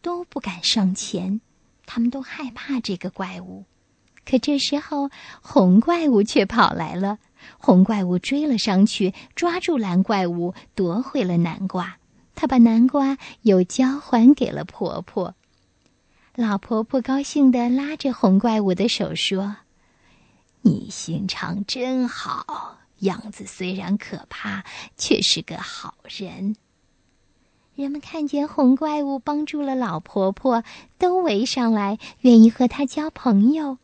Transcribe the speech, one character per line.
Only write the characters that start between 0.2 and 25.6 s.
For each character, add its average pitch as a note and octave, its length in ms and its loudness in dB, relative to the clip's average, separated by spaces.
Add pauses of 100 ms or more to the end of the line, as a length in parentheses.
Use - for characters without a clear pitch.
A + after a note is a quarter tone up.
不 - 160 -10
敢 F3 240 -12
上 F#3+ 300 0
前， F#3+ 480 -6 (420)
他 - 160 -8
们 A#3 80 2
都 C4+ 140 -6
害 C4 280 -12
怕 B3 300 -6
这 G3 160 -6
个 G3 140 -8
怪 F#3 320 -12
物。 F#3 240 -18 (580)
可 C4 140 0
这 C#4+ 200 0
时 C#4+ 200 -2
候， C#4+ 320 -6 (320)
红 F#3 360 4
怪 E4 300 2
物 G#3+ 140 4
却 G#3+ 240 2
跑 A3+ 260 2
来 D#3 220 -8
了。 G3 240 -4 (400)
红 F#3 260 6
怪 G#3 200 -2
物 F3+ 140 0
追 C#4+ 280 -2
了 C4 100 0
上 G3 300 2
去， F#3+ 260 0 (220)
抓 F4 260 -2
住 E4 160 -2
蓝 F#3+ 260 0
怪 F#3+ 240 0
物， F3 280 -4 (200)
夺 F#3+ 280 -2
回 C4 220 -4
了 F3+ 120 0
南 E3+ 320 -2
瓜。 F3+ 300 -8 (360)
他 - 120 -4
把 C4 100 2
南 A#3 300 6
瓜 C4+ 320 0 (240)
又 F#3+ 200 4
交 B3+ 360 -2
还 A#3+ 360 6
给 - 160 -2
了 D3 140 -8
婆 - 380 -8
婆。 F#3+ 320 -8 (1040)
老 A3 200 -2
婆 A3 280 -4
婆 B3+ 180 -2
高 C4+ 200 -2
兴 C#4 280 4
地 A#3+ 180 2
拉 C#4 280 -2
着 C4 180 -4
红 F#3+ 240 4
怪 A3 220 2
物 G3 120 0
的 F#3+ 160 0
手 E3 260 -4
说 G3 420 -4 (1040)
：“你 - 260 2
心 E3 380 -8
肠 G3 400 -8
真 B3+ 420 -2
好， - 680 -10 (220)
样 G#3 320 -6
子 G3+ 120 -16
虽 F#3 300 -8
然 F#3+ 240 -4
可 - 320 -12
怕， G3 340 -10 (320)
却 - 240 -2
是 - 220 -2
个 - 160 -12
好 - 460 -14